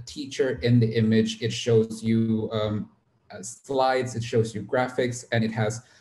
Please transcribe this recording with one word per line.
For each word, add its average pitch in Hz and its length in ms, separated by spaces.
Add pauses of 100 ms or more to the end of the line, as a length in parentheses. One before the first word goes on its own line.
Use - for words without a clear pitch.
teacher 135 560
in 120 160
the 113 180
image. 110 460
It 113 100
shows 113 500
you, 113 480
um, 107 380 (400)
uh, 95 140
slides, 131 720
it 117 80
shows 113 320
you 104 80
graphics, 127 680
and 113 120
it 110 80
has, 110 320 (180)